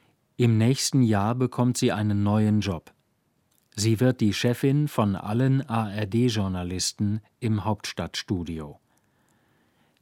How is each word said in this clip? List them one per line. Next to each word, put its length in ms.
Im 220
nächsten 440
Jahr 320
bekommt 440
sie 140
einen 320
neuen 360
Job. 320
Sie 240
wird 200
die 140
Chefin 540
von 260
allen 540
A-R-D-Journalisten 1500
im 260
Hauptstadtstudio. 1160